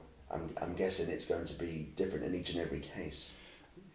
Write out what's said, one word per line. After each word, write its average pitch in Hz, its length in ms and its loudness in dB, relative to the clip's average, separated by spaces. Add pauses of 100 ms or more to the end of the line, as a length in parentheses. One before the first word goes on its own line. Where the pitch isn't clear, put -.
(300)
I'm, 80 200 0 (100)
I'm 87 140 2
guessing 92 340 4
it's - 160 0
going 85 220 2
to - 80 -4
be 80 420 -2
different 95 300 2
in 87 80 2
each 90 160 0
and 85 100 2
every 76 200 0
case. - 520 -2 (640)